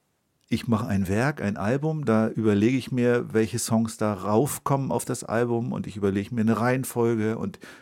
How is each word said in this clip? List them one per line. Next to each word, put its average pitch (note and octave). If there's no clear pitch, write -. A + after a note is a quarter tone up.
ich -
mache A#2
ein G2
Werk, C3
ein G2+
Album, C#3+
da A2
überlege A2
ich A#2+
mir, A#2+
welche A2
Songs A2+
da G#2+
raufkommen C3
auf A#2
das -
Album A#2
und G#2
ich G2+
überlege G2+
mir A#2+
eine A2
Reihenfolge A#2
und -